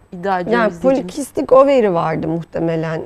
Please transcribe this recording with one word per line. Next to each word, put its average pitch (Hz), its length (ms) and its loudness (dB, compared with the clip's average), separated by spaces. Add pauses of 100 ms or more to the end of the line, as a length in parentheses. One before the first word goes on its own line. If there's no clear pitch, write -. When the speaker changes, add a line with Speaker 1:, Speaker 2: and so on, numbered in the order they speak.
(120)
Speaker 1:
iddia 185 280 -4
ediyor 185 120 -2
Speaker 2:
Yani 226 200 2
Speaker 1:
izleyicimiz. 254 300 0
Speaker 2:
polikistik 254 500 -4
overi 262 420 4
vardı 165 340 -2
muhtemelen 165 760 -4